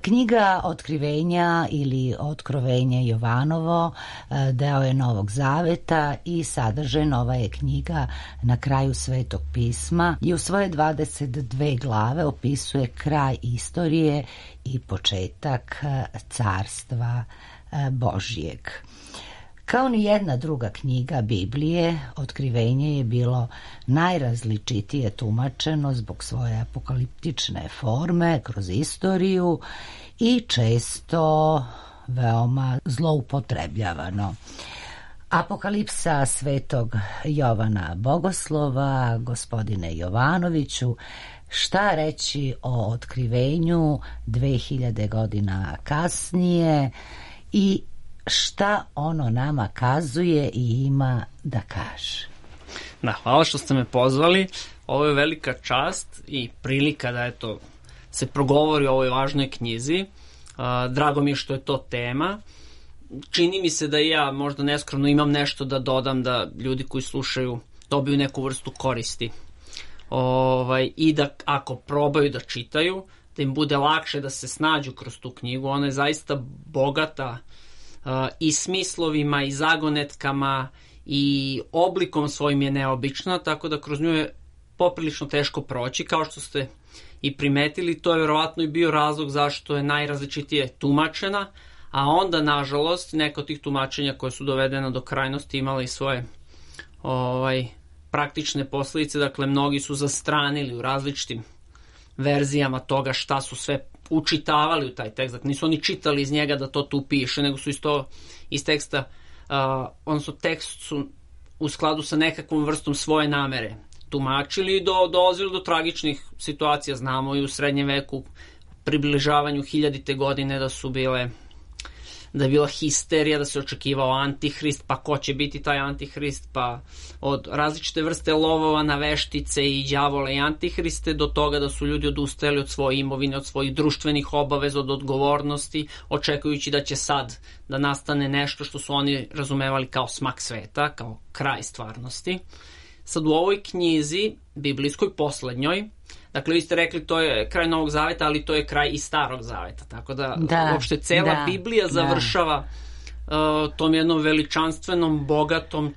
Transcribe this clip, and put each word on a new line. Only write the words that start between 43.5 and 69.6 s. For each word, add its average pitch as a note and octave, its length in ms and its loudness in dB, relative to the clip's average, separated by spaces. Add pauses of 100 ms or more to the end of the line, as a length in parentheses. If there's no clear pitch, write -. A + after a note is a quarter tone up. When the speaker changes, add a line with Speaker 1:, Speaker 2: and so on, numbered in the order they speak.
Speaker 1:
dve A#2+ 320 2
hiljade A#2 500 -2
godina G2+ 760 -2
kasnije E3 1040 2 (640)
i G#2+ 300 4 (440)
šta - 580 0 (100)
ono D3+ 360 0
nama B2+ 380 2
kazuje D3 840 2
i B2 320 2
ima C3+ 380 2 (180)
da B2 180 -2
kaže? - 680 -8 (760)
Speaker 2:
Da, A2+ 100 0
hvala C3+ 320 6
što D3+ 140 0
ste - 160 0
me C3 100 4
pozvali. C#3+ 600 4 (400)
Ovo C3+ 180 2
je D3+ 100 4
velika D3 480 0
čast D3 640 -2
i B2+ 220 -4 (140)
prilika C#3 500 0
da, A#2+ 120 -2
eto, A2+ 340 -8 (520)
se - 160 -2
progovori C#3+ 600 4
o C3+ 60 4
ovoj C3 160 4
važnoj C3+ 420 0
knjizi. B2+ 560 -2 (500)
A, B2 320 0
drago C#3+ 320 2
mi C#3+ 100 4
je C#3+ 60 0
što - 180 -6
je C3 60 -4
to C#3 160 -2 (140)
tema. C3+ 500 -4 (880)
Čini F3+ 320 2
mi E3+ 80 2
se D#3 180 -2
da D3+ 120 2
i D#3 80 4
ja D3+ 240 2
možda C#3 300 -4
neskromno C#3+ 460 0
imam D3 220 6
nešto C#3+ 340 0
da C3+ 140 -2
dodam, C3 440 0
da A#2+ 360 0
ljudi C3 260 -2
koji C3 180 -4
slušaju B2+ 560 -4 (320)
dobiju C#3+ 260 2
neku C#3 260 0
vrstu C3 360 -6
koristi. A#2 520 -2 (800)